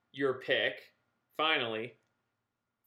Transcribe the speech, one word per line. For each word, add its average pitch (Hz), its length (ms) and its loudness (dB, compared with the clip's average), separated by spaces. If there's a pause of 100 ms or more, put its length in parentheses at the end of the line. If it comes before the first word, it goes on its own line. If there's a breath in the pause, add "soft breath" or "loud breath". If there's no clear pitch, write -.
(140)
your 135 220 0
pick. 127 380 0 (640)
Finally. 123 580 0 (920)